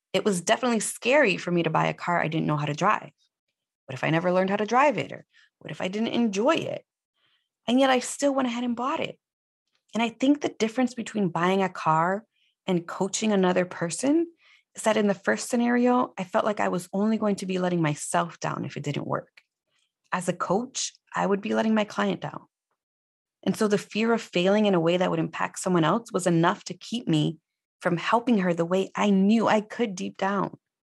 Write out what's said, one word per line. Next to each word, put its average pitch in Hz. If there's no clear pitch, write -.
It -
was 185
definitely 226
scary 233
for 175
me 170
to 160
buy 160
a 160
car 175
I 165
didn't 160
know 151
how 147
to 147
drive. 175
What 131
if 127
I 143
never 175
learned 185
how 202
to 214
drive 240
it? -
Or -
what -
if 156
I 185
didn't 214
enjoy 233
it? -
And 247
yet 269
I 254
still 285
went 262
ahead 240
and 240
bought 277
it. -
And 226
I 233
think 285
the -
difference 240
between 208
buying 185
a 180
car 175
and 175
coaching 196
another 180
person 277
is -
that 220
in 208
the 196
first -
scenario, 247
I 185
felt -
like 208
I 196
was 180
only 214
going 208
to 196
be 185
letting 180
myself 160
down 151
if 143
it 147
didn't 147
work. -
As 180
a 180
coach, 214
I 180
would 196
be 214
letting 220
my 214
client 202
down. -
And 190
so 220
the 208
fear 226
of 220
failing 196
in 196
a 170
way 170
that 180
would 165
impact 165
someone 180
else 202
was 185
enough 175
to 180
keep -
me 160
from 175
helping 233
her 180
the 170
way 185
I 202
knew 202
I 214
could 214
deep 196
down. 190